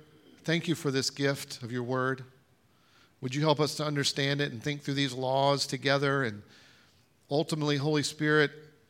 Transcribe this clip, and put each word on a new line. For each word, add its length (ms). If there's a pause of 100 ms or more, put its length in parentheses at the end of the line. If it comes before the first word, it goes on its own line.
(420)
thank 240
you 80
for 160
this 180
gift 540
of 80
your 140
word. 400 (960)
Would 140
you 80
help 180
us 160
to 80
understand 560
it 100
and 100
think 220
through 120
these 180
laws 540
together? 580
And 180 (880)
ultimately, 460
Holy 260
Spirit, 480 (400)